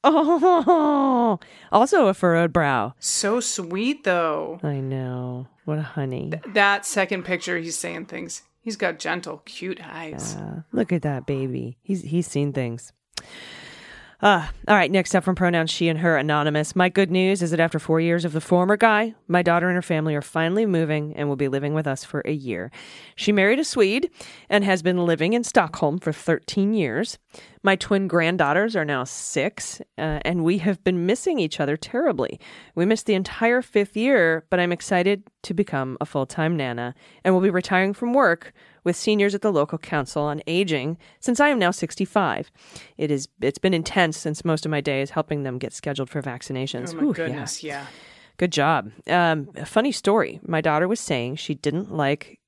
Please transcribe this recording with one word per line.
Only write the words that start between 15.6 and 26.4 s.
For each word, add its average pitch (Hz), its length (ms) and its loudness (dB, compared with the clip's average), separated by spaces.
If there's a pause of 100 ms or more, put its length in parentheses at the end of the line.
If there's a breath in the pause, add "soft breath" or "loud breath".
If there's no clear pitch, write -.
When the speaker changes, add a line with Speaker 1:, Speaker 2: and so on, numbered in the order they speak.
Speaker 1:
she 165 200 0
and 156 100 0
her, 170 160 4
anonymous. 151 600 2
"My 180 120 4
good 185 240 2
news 185 320 2
is 160 80 -2
that 165 80 0
after 165 200 2
four 160 200 2
years 170 240 2
of 170 80 -2
the 156 100 -2
former 180 360 4
guy, 220 360 2 (140)
my 175 160 4
daughter 175 240 4
and 180 80 0
her 180 60 0
family 156 340 -2
are 143 60 -2
finally 170 440 0
moving 156 520 0
and 147 100 -2
will 143 80 0
be 135 140 -2
living 139 240 -2
with 156 120 -2
us 135 200 -6
for - 160 -6
a - 100 -4
year. 123 400 -6 (460 loud breath)
She 208 160 0
married 208 260 4
a 311 60 0
Swede 240 440 2 (400 loud breath)
and 202 140 4
has 190 180 2
been 180 240 2
living 165 280 2
in 240 100 0
Stockholm 165 560 2
for 156 140 -4
thirteen 196 600 -2